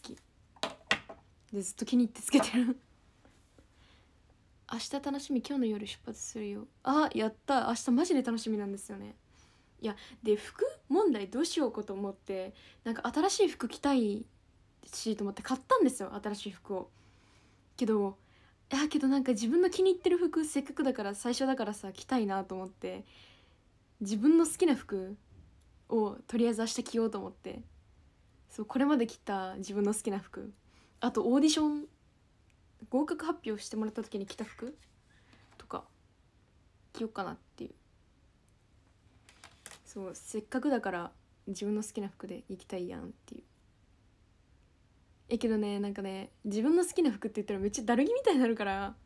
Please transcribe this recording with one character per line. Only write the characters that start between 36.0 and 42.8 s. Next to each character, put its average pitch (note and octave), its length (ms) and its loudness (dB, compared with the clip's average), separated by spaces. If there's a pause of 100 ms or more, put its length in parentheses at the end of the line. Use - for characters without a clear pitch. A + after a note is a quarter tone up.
着 - 80 -14
よ A3 60 -4
う - 20 -10
か G3 140 -6
な - 80 -6
っ - 40 -12 (200)
て - 80 -12
い - 20 -10
う。 - 80 -16 (2000)
そ F#3+ 240 -12
う、 - 60 -12
せ - 260 -8
っ G#3+ 60 -12
か B3+ 140 -4
く D4 100 2
だ A#3+ 100 4
か G3+ 100 -2
ら F3 220 -6 (340)
自 G3 180 -6
分 G#3 100 0
の G#3 80 -2
好 G#3+ 100 -10
き - 80 -4
な G3 80 -6
服 - 180 -14
で - 220 -12
行 F#3+ 120 -10
き - 40 -20
た - 120 -10
い F3+ 120 -6